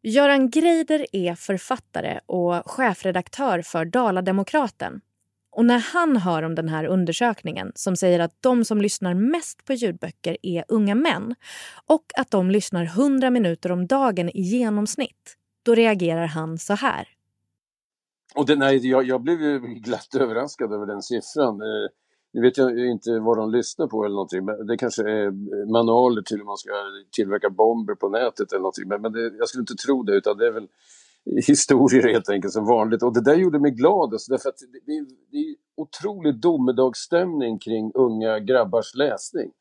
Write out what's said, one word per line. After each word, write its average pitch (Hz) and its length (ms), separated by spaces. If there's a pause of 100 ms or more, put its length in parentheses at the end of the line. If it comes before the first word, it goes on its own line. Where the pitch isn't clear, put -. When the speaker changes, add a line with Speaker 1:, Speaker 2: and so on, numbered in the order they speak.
Speaker 1:
Göran 269 480
Greider 320 600
är 175 220
författare - 920
och 175 440
chefredaktör 190 920
för 160 220
Dala-Demokraten. 196 1160 (500)
Och 233 140
när 240 140
han 311 380
hör 170 260
om 165 120
den 160 140
här 156 160
undersökningen 170 880
som 185 220
säger 175 240
att 170 200
de 247 240
som 208 180
lyssnar 185 320
mest 277 500
på - 80
ljudböcker 180 680
är 170 260
unga 208 260
män 240 400 (520)
och - 180 (120)
att 262 140
de 185 200
lyssnar 190 340
hundra 262 460
minuter 185 420
om 180 140
dagen 214 420
i 196 120
genomsnitt, 214 960 (260)
då 233 120
reagerar 175 520
han 160 320
så - 160
här. 208 340 (1300)
Speaker 2:
Och 139 120
det, 147 100
nej, 135 320
jag, 131 160
jag 127 180
blev 165 180
ju 147 180
glatt 117 560
överraskad 120 580
över 104 140
den 101 160
siffran. 117 580
Eh, 107 300 (420)
nu 117 80
vet 123 180
jag 127 200
ju 123 120
inte 113 280
vad 113 180
de 110 140
lyssnar 120 360
på 110 180
eller 101 100
någonting, 95 300
men 107 220
det 113 100
kanske 113 260
är 104 280 (420)
manualer 117 500
till 107 140
hur 104 80
man 101 120
ska - 140 (400)
tillverka 101 400
bomber 110 440
på 101 140
nätet 107 440
eller 95 80
någonting. 95 280
Men, 104 140
men 110 100
det, 117 260
jag 113 100
skulle 127 140
inte 113 120
tro 131 280
det, 101 100
utan 101 260
det 117 80
är 117 60
väl 107 160 (760)
historier 127 680
helt 101 160
enkelt 98 240
som 107 140
vanligt. 110 360
Och 120 120
det 123 60
där 139 140
gjorde 170 240
mig 143 120
glad, 139 420
alltså, 110 200
därför 135 160
att - 100
det, 131 340
det, 151 140 (240)
det 139 60
är 151 180 (220)
otrolig 156 640
domedagsstämning 131 1160
kring 110 360
unga 110 440
grabbars 110 560
läsning. 131 560 (100)